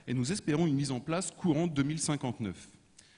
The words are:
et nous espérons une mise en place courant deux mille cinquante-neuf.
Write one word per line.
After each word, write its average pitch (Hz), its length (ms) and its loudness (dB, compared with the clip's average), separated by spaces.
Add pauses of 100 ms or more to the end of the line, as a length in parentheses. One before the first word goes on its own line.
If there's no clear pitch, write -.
et 123 80 0
nous 123 160 0
espérons 170 340 2
une 143 100 4
mise 139 160 0
en 123 80 -2
place 170 320 -4
courant 170 360 2
deux 143 160 2
mille 156 160 0
cinquante-neuf. 120 680 -4 (480)